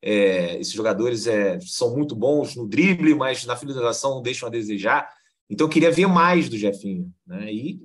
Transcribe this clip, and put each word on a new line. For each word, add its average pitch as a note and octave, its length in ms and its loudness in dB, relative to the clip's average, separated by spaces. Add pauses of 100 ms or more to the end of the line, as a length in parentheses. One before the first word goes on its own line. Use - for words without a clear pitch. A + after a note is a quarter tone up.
é, F#2 580 2
esses - 140 -8
jogadores, A2 540 -2
é, G2+ 340 0
são A#2+ 340 -4
muito D3 200 -2
bons C3 400 0
no A#2 120 -8
drible, D#3 460 4
mas C3 320 -2
na B2 100 -4
finalização C3 640 -4
deixam B2 280 -6
a G#2+ 40 -8
desejar. A2 560 -2 (400)
Então B2+ 200 0
eu D3+ 40 -2
queria E3 200 6
ver F3 160 4
mais F3 420 4
do A#2 80 -6
Jefinho, F#2+ 560 -4 (140)
né? G2+ 260 -10
E C3 320 -8